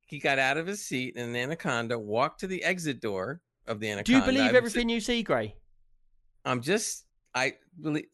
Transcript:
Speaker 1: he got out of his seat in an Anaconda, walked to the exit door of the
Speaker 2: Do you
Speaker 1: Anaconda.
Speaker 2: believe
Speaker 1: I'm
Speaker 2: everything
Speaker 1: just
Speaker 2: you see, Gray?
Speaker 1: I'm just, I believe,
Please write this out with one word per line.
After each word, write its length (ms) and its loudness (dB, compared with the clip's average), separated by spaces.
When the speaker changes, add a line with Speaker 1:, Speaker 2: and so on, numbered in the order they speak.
Speaker 1:
he 100 -12
got 220 2
out 180 4
of 80 -2
his 180 -6
seat 340 -4
in 120 -4
an 60 -2
Anaconda, 640 -2
walked 400 0
to 80 -6
the 160 -4
exit 360 -2
door 420 -4
of 120 -4
the 60 -4
Speaker 2:
Do 100 2
you 60 8
Speaker 1:
Anaconda. 80 4
Speaker 2:
believe 240 4
Speaker 1:
I'm 60 6
Speaker 2:
everything 340 2
Speaker 1:
just 60 0
Speaker 2:
you 60 -2
see, 80 0
Gray? 320 -2
Speaker 1:
I'm 160 0
just, 440 -2
I 200 0
believe, 320 -2